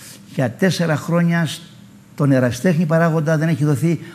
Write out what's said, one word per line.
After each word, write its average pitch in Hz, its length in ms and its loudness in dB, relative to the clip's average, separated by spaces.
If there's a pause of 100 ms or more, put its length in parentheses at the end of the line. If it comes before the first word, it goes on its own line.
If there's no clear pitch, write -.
(360)
για 131 160 -2
τέσσερα 170 440 0
χρόνια 170 520 0 (640)
στον 139 180 2
ερασιτέχνη 135 540 2
παράγοντα 165 520 2
δεν 156 100 0
έχει 151 180 0
δοθεί 151 340 0 (160)